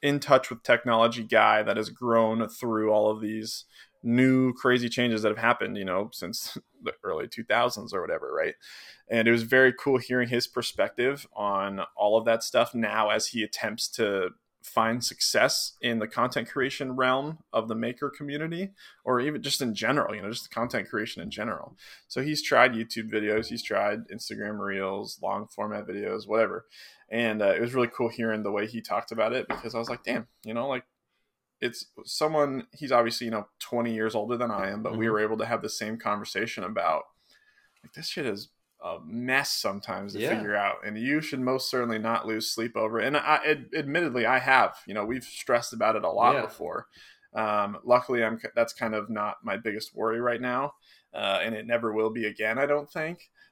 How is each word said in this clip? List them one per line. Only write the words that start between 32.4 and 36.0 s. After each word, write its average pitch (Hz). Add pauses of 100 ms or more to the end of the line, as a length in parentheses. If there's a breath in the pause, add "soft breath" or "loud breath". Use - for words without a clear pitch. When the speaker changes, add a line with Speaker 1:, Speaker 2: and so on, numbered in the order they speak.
Speaker 1:
he's 135
obviously, 120
you 113
know, 107 (120)
twenty 120
years 110
older 117
than 117
I 98
am, 104
but 107
we 110
Speaker 2:
Mm-hmm. 113
Speaker 1:
were 107
able 107
to 110
have 117
the 110
same 110
conversation 104